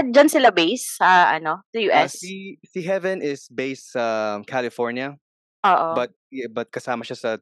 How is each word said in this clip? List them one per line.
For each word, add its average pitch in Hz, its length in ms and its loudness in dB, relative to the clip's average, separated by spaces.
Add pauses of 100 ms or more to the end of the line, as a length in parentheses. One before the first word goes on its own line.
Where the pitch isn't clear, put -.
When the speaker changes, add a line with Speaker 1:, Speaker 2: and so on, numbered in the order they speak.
Speaker 1:
Diyan 262 240 6
sila 262 240 6
based 180 480 -2
sa, 180 320 6
ano, 160 320 -4
sa - 160 -10
Speaker 2:
Ah, 202 60 0
Speaker 1:
U - 100 0
S? 156 240 0
Speaker 2:
si, 196 400 -14
si 180 240 -10
Heaven 190 400 -4
is 143 240 -8
based 131 480 -8
sa 110 480 -2
California. 123 720 -6 (480)
Speaker 1:
Oo. 165 320 2
Speaker 2:
But, 123 160 -4 (160)
yeah, 131 160 -10
but 113 240 -8
kasama 123 320 -8
siya 120 160 -12
sa 117 140 -6 (100)